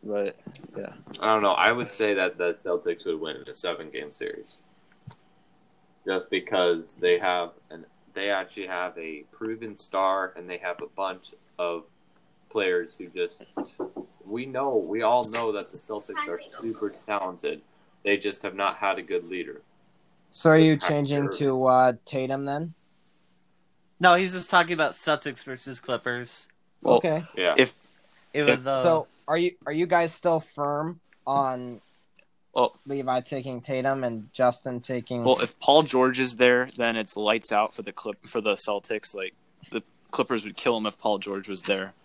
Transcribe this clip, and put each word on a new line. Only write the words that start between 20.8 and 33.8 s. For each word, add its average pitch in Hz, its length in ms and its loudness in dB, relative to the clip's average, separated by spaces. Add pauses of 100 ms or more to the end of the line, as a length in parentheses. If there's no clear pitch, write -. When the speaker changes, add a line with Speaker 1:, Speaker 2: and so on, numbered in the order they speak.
Speaker 3:
changing 143 500 0
to, 131 280 2
uh, 127 260 6 (120)
Tatum 135 400 -4
then? 151 300 -6 (1200)
Speaker 4:
No, 175 160 8
he's 180 180 2
just 185 180 -4
talking 175 240 4
about 156 180 0
Celtics 147 500 -4
versus 127 380 -12
Clippers. 120 680 -6 (360)
Speaker 1:
Well, - 160 6
Speaker 3:
Okay. 160 260 0 (120)
Speaker 2:
Yeah. 87 220 2
Speaker 1:
if 127 160 4 (580)
Speaker 4:
Even 147 180 2
Speaker 1:
if 127 120 2
Speaker 4:
though 135 200 0
Speaker 3:
So 160 240 2 (200)
are 160 120 2
you, 175 180 0 (100)
are 143 60 -6
you 165 140 0
guys 170 280 2
still 170 240 2
firm 151 600 -4 (260)
on 127 540 -2 (720)
Speaker 1:
Well, 123 240 2 (100)
Speaker 3:
Levi 131 360 0
taking 127 380 -8
Tatum 135 440 -2